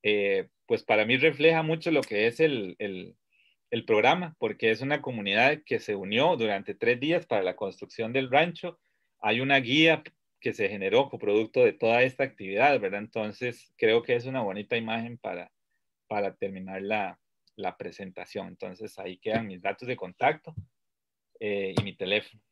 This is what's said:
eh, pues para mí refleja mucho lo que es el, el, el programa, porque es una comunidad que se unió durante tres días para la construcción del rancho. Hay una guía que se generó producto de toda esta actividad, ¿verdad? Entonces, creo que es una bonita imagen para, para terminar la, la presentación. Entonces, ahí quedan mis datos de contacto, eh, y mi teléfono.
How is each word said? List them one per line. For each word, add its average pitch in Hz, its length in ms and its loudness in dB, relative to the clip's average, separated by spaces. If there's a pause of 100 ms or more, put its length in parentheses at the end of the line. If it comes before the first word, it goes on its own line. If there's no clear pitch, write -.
eh, 101 460 2 (160)
pues 117 180 0
para 107 220 4
mí 123 140 2
refleja 156 440 4
mucho 160 280 -2
lo 147 100 4
que 110 260 0
es 117 140 0
el, 123 380 2
el, 92 380 -8 (540)
el 117 140 -4
programa, 147 540 2
porque - 320 -2
es 110 100 -2
una 139 220 -4
comunidad 120 640 0
que 120 120 -2
se 107 160 -6
unió 113 420 0
durante 104 380 -2
tres 120 260 0
días 160 260 0
para 104 160 0
la 92 120 -2
construcción 113 600 -8
del 131 160 -2
rancho. 170 480 0 (400)
Hay 110 240 0
una 139 160 2
guía 151 440 4 (380)
que 117 140 -4
se 98 160 0
generó 104 400 2
producto 110 520 2
de 113 120 6
toda 117 280 4
esta 131 220 0
actividad, 120 560 0
¿verdad? 101 200 -4
Entonces, 110 760 -8
creo 117 260 4
que 120 120 0
es 120 100 -2
una 131 160 -4
bonita 104 380 -4
imagen 113 400 -6
para, 90 340 -10 (560)
para 104 260 -2
terminar 95 480 -8
la, 98 380 -4 (340)
la 95 220 -6
presentación. 92 720 -12
Entonces, 95 500 -14
ahí 92 200 -12
quedan 113 280 -2
mis 92 140 -12
datos 98 260 -6
de 123 100 -4
contacto, 156 580 -4 (840)
eh, 98 400 -4
y 104 60 -2
mi 95 100 -10
teléfono. - 580 -4